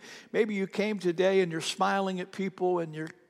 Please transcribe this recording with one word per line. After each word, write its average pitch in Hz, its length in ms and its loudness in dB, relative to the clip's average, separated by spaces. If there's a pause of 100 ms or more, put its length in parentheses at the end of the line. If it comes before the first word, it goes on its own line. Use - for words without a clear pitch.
(320)
maybe 214 240 2
you 190 100 0
came 214 320 0
today 180 440 4
and 175 100 0
you're 160 100 -2
smiling 190 600 0
at 180 100 -10
people 185 480 0
and 160 160 -6
you're, 156 140 -8 (200)